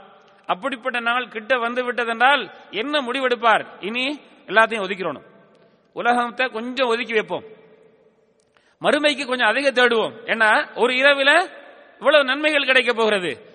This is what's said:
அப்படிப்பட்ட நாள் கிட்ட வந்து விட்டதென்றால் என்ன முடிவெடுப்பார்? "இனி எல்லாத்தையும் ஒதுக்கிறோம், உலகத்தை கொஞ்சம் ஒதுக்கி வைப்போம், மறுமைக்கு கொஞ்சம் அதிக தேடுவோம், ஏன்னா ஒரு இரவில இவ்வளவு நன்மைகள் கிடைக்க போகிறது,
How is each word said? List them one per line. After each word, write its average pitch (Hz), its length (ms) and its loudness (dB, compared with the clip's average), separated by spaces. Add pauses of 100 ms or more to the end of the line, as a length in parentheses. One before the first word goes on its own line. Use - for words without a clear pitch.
(460)
அப்படிப்பட்ட 247 540 -6
நாள் 240 280 -2
கிட்ட 220 300 -2
வந்து 240 260 -4
விட்டதென்றால் 240 680 0 (180)
என்ன 277 320 -4
முடிவெடுப்பார்? 240 640 0 (140)
"இனி 254 420 -6 (240)
எல்லாத்தையும் 214 380 2
ஒதுக்கிறோம், 180 400 -8 (720)
உலகத்தை 240 540 -2
கொஞ்சம் 247 400 -4
ஒதுக்கி 226 260 -2
வைப்போம், 180 300 -4 (1400)
மறுமைக்கு 285 440 0
கொஞ்சம் 247 220 0
அதிக 269 240 0
தேடுவோம், 233 420 2 (120)
ஏன்னா 220 540 0
ஒரு 247 140 2
இரவில 277 580 2 (420)
இவ்வளவு 285 300 4
நன்மைகள் 277 420 0
கிடைக்க 254 280 2
போகிறது, 208 600 -2